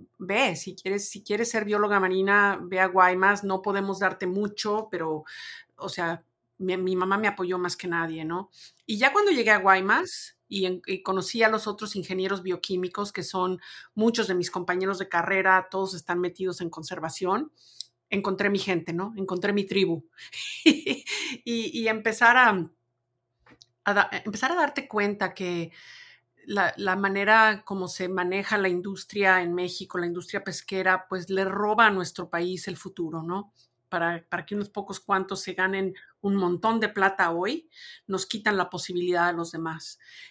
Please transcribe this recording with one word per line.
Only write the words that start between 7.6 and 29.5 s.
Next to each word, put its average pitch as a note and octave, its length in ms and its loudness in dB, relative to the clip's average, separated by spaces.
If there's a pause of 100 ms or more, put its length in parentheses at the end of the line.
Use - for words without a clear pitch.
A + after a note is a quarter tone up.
que F#3 120 -8
nadie, E3 380 -2
¿no? F3 260 -6 (340)
Y G#3 140 -2
ya C4+ 120 4
cuando G4+ 200 4
llegué A#3 200 4
a G#3+ 60 8
Guaymas F#3+ 800 2 (100)
y G3 200 -2
en-, F3+ 180 -4
y F#3+ 160 -6
conocí F#3+ 420 -2
a A3 60 8
los A3 180 0
otros G#3 280 -6
ingenieros F#3+ 480 -4
bioquímicos, F#3 680 -4
que F3+ 120 -6
son F#3 360 -2 (360)
muchos A3 320 2
de F#3 80 0
mis F3 160 -2
compañeros F#3 480 -2
de F#3+ 100 -6
carrera, F#3 640 4
todos F#3+ 240 -4
están F3 240 -4
metidos F3+ 420 -4
en E3+ 80 -6
conservación, F3+ 800 -4 (600)
encontré G3+ 400 0
mi G3 80 0
gente, F3 340 -2
¿no? G3 240 -4
Encontré F#3+ 360 -2
mi G3+ 120 0
tribu. E3+ 420 0 (560)
<laughs> - 0 - (800)
Y, A#3 360 -4
y A3 60 0
empezar A3 500 4
a, G3+ 320 6 (1160)
a G3+ 80 2
da-, G3+ 160 2 (160)
empezar A3 260 -2
a F4+ 40 -2
darte C#4+ 320 0
cuenta G3+ 460 0
que F3 380 -4 (720)
la, G3 320 0
la F#3+ 180 0
manera G3+ 720 4
como F#3 220 -4
se F#3 220 -6
maneja F#3+ 480 0
la F#3+ 120 2
industria F#3+ 720 2
en F3 120 -2